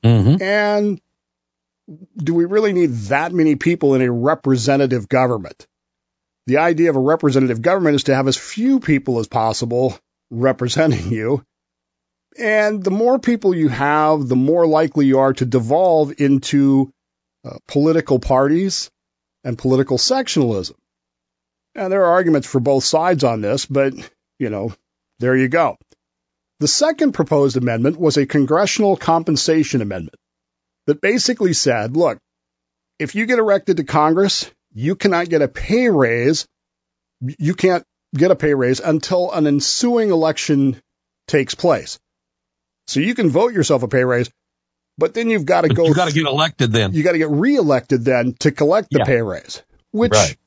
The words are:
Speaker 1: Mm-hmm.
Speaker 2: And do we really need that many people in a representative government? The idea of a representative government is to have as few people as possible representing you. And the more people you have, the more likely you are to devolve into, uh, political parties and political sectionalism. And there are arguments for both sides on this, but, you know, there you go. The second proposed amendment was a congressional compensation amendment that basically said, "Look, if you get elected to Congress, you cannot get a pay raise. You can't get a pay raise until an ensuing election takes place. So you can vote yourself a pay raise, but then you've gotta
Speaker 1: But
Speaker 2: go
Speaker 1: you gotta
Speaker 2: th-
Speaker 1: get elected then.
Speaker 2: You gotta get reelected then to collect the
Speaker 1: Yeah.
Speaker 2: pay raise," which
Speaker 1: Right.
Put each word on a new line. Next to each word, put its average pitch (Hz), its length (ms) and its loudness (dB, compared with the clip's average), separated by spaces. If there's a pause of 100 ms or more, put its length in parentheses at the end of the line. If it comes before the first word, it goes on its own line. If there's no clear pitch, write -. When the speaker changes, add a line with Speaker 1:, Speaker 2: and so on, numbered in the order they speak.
Speaker 1:
Mm-hmm. 117 380 4
Speaker 2:
And 208 600 0 (1160)
do 160 160 -4
we 170 120 2
really 208 280 0
need 170 180 2 (180)
that 151 220 -2
many 160 240 2
people 165 400 0
in 127 60 2
a 123 100 0
representative 127 960 0
government? 123 600 -2 (800)
The 127 100 0
idea 165 320 2
of 147 60 0
a 135 40 0
representative 135 600 0
government 170 340 2
is 135 100 -2
to 135 100 2
have 135 120 0
as 131 100 0
few 254 420 -2
people 135 400 -2
as 107 80 -4
possible 117 720 -2 (340)
representing 123 800 0
you. 117 320 -4 (920)
And 214 460 0
the 190 80 -2
more 233 280 0
people 208 360 0
you 156 140 0
have, 147 580 0
the 127 80 0
more 160 320 2
likely 156 380 2
you 135 140 4
are 135 140 4
to 131 120 -2
devolve 143 760 2
into, 139 720 2 (540)
uh, - 120 -16 (100)
political 147 520 0
parties 147 680 0 (540)
and 120 140 -8
political 131 400 0
sectionalism. 123 760 -2 (1000)
And 185 160 -4
there 196 140 2
are 170 80 4
arguments 170 340 2
for 135 120 -2
both 135 240 0
sides 160 400 0
on 117 180 0
this, 113 240 -4
but, 135 280 -2 (460)
you 123 100 -4
know, 104 240 -6 (460)
there 127 160 0
you 131 120 2
go. 147 300 -2 (840)
The 147 80 -2
second 311 460 0
proposed 139 440 0
amendment 123 420 -2
was 160 180 2
a 143 80 2
congressional 180 720 0
compensation 160 840 0
amendment 92 340 -10 (720)
that 147 140 -2
basically 214 520 0
said, 117 440 -2
"Look, 156 200 0 (840)
if 147 160 -6
you 220 100 -2
get 240 140 2
elected 196 380 0
to 160 60 -4
Congress, 160 680 0 (240)
you 135 220 -2
cannot 175 340 -4
get 160 120 0
a 139 60 0
pay 240 420 -2
raise. 131 560 0 (760)
You 147 340 -4
can't 180 280 0 (320)
get 165 160 2
a 165 40 4
pay 151 180 0
raise 127 280 0
until 170 500 -2
an 156 160 0
ensuing 220 640 0
election 151 720 0 (460)
takes 139 280 -2
place. 131 420 -2 (880)
So - 120 -4
you 220 160 -2
can 208 160 0
vote 208 220 2
yourself 147 300 0
a 123 40 -6
pay 127 160 0
raise, 120 260 0 (680)
but - 180 -2
then 226 140 -2
you've 202 160 0
gotta 165 240 2
Speaker 1:
But - 80 0
Speaker 2:
go 165 100 2
Speaker 1:
you 151 80 4
gotta 170 160 0
Speaker 2:
th- 156 120 -2
Speaker 1:
get 143 80 -4
elected 143 400 -2
then. 107 220 0
Speaker 2:
You 156 100 0
gotta 170 140 0
get 156 140 0
reelected 147 720 0
then 127 360 0
to 151 100 2
collect 165 400 0
the 127 80 2
Speaker 1:
Yeah. 110 60 0
Speaker 2:
pay 123 180 0
raise," - 380 -10 (300)
which 220 220 0
Speaker 1:
Right. 160 340 2